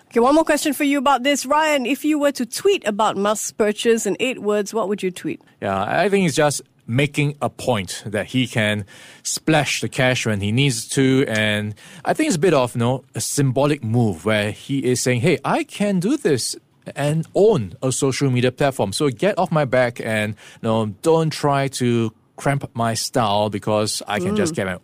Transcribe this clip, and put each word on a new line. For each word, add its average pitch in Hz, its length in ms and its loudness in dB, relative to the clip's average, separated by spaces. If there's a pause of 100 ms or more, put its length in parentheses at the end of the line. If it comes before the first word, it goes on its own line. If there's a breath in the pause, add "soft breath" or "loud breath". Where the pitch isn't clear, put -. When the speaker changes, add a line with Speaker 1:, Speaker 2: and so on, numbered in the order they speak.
Speaker 1:
Okay, - 140 0
one 262 140 4
more 320 100 6
question 302 280 0
for 302 120 -2
you 285 120 2
about 269 260 2
this. 285 220 0
Ryan, 294 400 2
if 254 200 -2
you 302 140 2
were 285 140 2
to 240 140 -4
tweet - 400 0
about 208 300 0
Musk's 208 360 -2
purchase 220 540 0
in 185 140 -2
eight 247 200 -2
words, 208 320 -2
what 220 160 -2
would 202 140 -4
you 185 80 -2
tweet? - 320 -8 (180 soft breath)
Speaker 2:
Yeah, 98 240 -2
I 143 240 0
think 196 180 2
it's 139 100 0
just 147 260 2 (240)
making 147 560 0
a 120 80 -2
point - 560 -4
that 101 200 -4
he 127 200 0
can 107 380 -2 (380 loud breath)
splash - 580 0
the 113 80 -6
cash 127 360 0
when 107 160 -2
he 104 120 -2
needs 131 380 0
to. 131 380 4
And 107 460 -2 (300 loud breath)
I 269 100 0
think 311 140 0
it's 208 80 0
a 147 40 -2
bit 170 140 4
of, 123 200 2
you 123 40 -2
know, 123 260 0 (100)
a 117 60 -6
symbolic 139 640 0
move 110 420 0
where 107 260 0
he 135 340 -6
is 123 180 2
saying, 123 180 0
"Hey, 156 240 2
I 233 200 0
can 202 360 -2
do 233 160 0
this 151 400 0 (380)
and 147 400 -2
own 165 480 4
a 131 80 0
social 135 400 0
media 123 220 2
platform. 123 400 0
So 151 160 0
get 175 300 0
off 180 120 -2
my 156 140 2
back 123 400 0
and, 107 300 -2 (260 loud breath)
you 117 80 -4
know, 110 320 0
don't 160 300 4
try 139 380 0
to 117 440 0 (240)
cramp 139 380 -4
my 117 180 -2
style 104 560 0
because 107 580 -2
I 104 120 -2
can 196 180 -2
just 180 160 0
Speaker 1:
Mm. - 40 -6
Speaker 2:
get 104 100 -2
my 90 180 -6